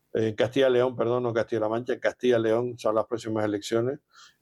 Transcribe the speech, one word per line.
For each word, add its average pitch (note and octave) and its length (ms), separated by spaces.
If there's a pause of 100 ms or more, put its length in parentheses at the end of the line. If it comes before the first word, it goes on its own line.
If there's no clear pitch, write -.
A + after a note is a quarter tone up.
(140)
eh, A2 220
Castilla-León, B2+ 600
perdón, A#2+ 280
no A#2+ 100
Castilla-La A2 340
Mancha, A#2+ 260
en A2+ 60
Castilla-León A#2 800
son A2 160
las A2 100
próximas A2 380
elecciones, A2+ 560 (420)